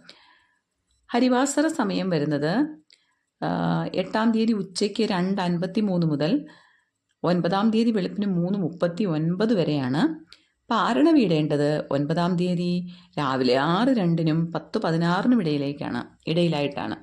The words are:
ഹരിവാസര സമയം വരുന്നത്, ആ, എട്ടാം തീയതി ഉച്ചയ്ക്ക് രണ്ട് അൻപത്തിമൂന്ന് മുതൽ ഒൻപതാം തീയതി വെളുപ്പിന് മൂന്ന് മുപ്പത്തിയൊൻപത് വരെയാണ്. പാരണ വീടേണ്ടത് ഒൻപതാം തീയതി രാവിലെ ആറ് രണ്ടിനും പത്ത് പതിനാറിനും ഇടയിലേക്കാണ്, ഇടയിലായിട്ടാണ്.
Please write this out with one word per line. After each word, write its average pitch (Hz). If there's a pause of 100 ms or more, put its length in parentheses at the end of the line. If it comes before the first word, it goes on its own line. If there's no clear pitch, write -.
(1120)
ഹരിവാസര 254
സമയം 190
വരുന്നത്, 156 (600)
ആ, 170
എട്ടാം 220
തീയതി 220
ഉച്ചയ്ക്ക് 202
രണ്ട് 196
അൻപത്തിമൂന്ന് 180
മുതൽ 156 (760)
ഒൻപതാം 180
തീയതി 226
വെളുപ്പിന് 196
മൂന്ന് 185
മുപ്പത്തിയൊൻപത് 175
വരെയാണ്. 151 (440)
പാരണ 240
വീടേണ്ടത് 151
ഒൻപതാം 165
തീയതി 180 (280)
രാവിലെ 131
ആറ് 175
രണ്ടിനും 165
പത്ത് -
പതിനാറിനും 190
ഇടയിലേക്കാണ്, 143 (220)
ഇടയിലായിട്ടാണ്. 147